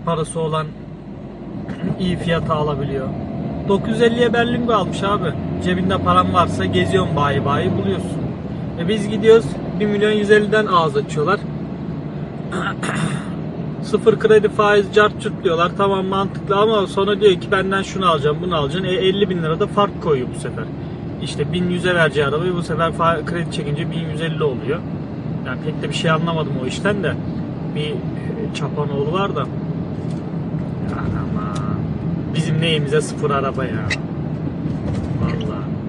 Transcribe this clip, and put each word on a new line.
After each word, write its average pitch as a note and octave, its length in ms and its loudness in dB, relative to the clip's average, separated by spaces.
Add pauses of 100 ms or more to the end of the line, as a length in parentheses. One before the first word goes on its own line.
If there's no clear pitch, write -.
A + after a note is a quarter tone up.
parası D#3+ 360 -2
olan D#3 260 -2 (1300)
iyi F3+ 160 0
fiyata E3 380 0
alabiliyor. C#3 540 -2 (600)
Dokuz G3 200 2
yüz A3+ 140 2
elliye A#3 300 4
Berlingo A#3 400 2
almış F#3+ 300 0
abi. G3 260 0 (360)
Cebinde F#3 340 2
paran F3+ 360 4
varsa F#3 300 2
geziyorsun F3+ 520 2
bayi C#3+ 280 2
bayi C#3 340 2
buluyorsun. - 420 -2 (600)
E E3+ 80 -2
biz G#3 200 0
gidiyoruz A3 380 6 (340)
bir G#3 60 0
milyon G#3 260 2
yüz G#3 180 2
elliden G#3+ 360 6
ağız D#3+ 300 4
açıyorlar. D3+ 440 0 (1120)
<clears throat> - 1300 -4
Sıfır G#3+ 360 4
kredi G#3+ 300 6
faiz G#3 460 4
cart G#3 280 6
curt - 220 -6
diyorlar. E3+ 320 2
Tamam G3 300 2
mantıklı G3 500 0
ama G#3 300 4
sonra G3 340 2
diyor F#3+ 200 6
ki E3+ 120 -4
benden F#3+ 300 2
şunu F#3+ 240 -2
alacağım D3+ 360 4
bunu F3+ 140 0
alacaksın. D3+ 280 0
E, F#3 80 0
elli F#3+ 380 4
bin F3 120 0
lira D#3+ 180 0
da G3+ 60 2
fark G3 360 0
koyuyor C3+ 320 0
bu - 60 -8
sefer. A2+ 240 -6 (580)
İşte D3 300 -4
bin F3+ 180 0
yüze F3+ 240 0
vereceği D3+ 320 4
arabayı E3 280 0
bu F3 80 -2
sefer E3 280 0
fa-, E3 340 2
kredi E3 280 -4
çekince D3 380 -4
bin E3 80 -4
yüz D#3+ 220 -4
elli D#3 240 -2
oluyor. C3+ 340 -2 (680)
Yani B2+ 180 -6
pek D#3 180 -4
de D#3 60 -4
bir - 60 -4
şey E3 160 0
anlamadım D#3+ 420 0 (100)
o C3 40 -4
işten G3 360 -2
de. C#3 120 0 (600)
Bir, A3+ 160 -4
e, - 640 -4
çapanoğlu C#3+ 580 -2
var G3 240 0
da. C3+ 100 -2 (1500)
Aman. - 640 -2 (800)
Bizim D#3+ 260 0
neyimize D3+ 400 2
sıfır D3 300 -2
araba C3+ 340 0
ya. - 240 -2 (1300)
Vallahi. - 420 -2 (240)